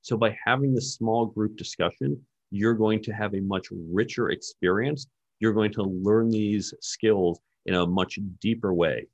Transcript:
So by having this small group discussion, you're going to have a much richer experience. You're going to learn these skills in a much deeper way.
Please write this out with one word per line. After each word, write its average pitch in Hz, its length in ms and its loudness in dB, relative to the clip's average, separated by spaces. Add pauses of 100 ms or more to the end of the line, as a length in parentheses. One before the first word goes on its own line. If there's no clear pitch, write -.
So 120 160 -4
by 107 260 2
having 131 320 2
this - 200 -2
small 113 320 0
group 107 280 -4
discussion, - 640 -4 (300)
you're 107 220 2
going 110 300 2
to 107 100 -6
have 104 220 -4
a 98 40 -2
much 98 320 -4
richer 98 600 -2
experience. 117 760 0 (320)
You're 107 140 2
going 107 220 2
to 104 80 -2
learn 101 440 2
these 107 540 0
skills 95 580 0 (280)
in 92 60 0
a 90 140 2
much 90 320 0 (220)
deeper 110 320 0
way. 78 400 0